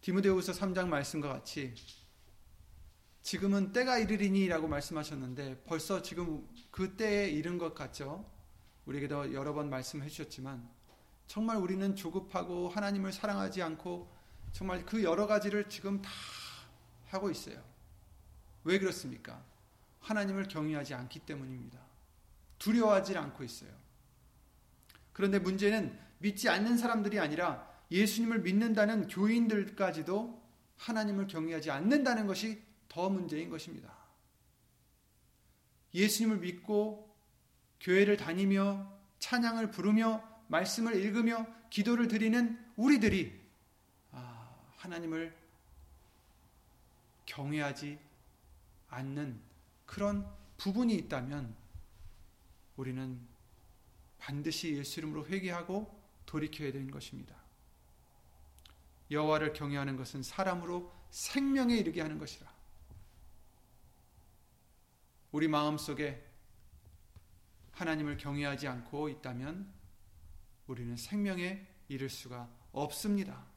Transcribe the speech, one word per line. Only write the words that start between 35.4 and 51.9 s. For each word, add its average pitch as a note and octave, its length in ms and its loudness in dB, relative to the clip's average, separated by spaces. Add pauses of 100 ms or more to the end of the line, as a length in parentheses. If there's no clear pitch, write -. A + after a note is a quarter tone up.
예수님을 G#3+ 440 4
믿고 G#3 760 -2 (640)
교회를 G3+ 360 6
다니며 G3 760 2 (260)
찬양을 A#3 520 2
부르며 A3 560 4 (220)
말씀을 A3 480 2
읽으며 A3+ 500 2 (240)
기도를 A#3 380 4
드리는 A3+ 500 4 (180)
우리들이, G#3+ 640 4 (720)
아, A#2+ 420 -16 (220)
하나님을 E3 600 -6 (1900)
경외하지 D3 720 -4 (920)
않는 C3+ 520 -6 (440)
그런 G3+ 420 -2 (300)
부분이 A3 380 2
있다면 C3+ 600 -4 (1200)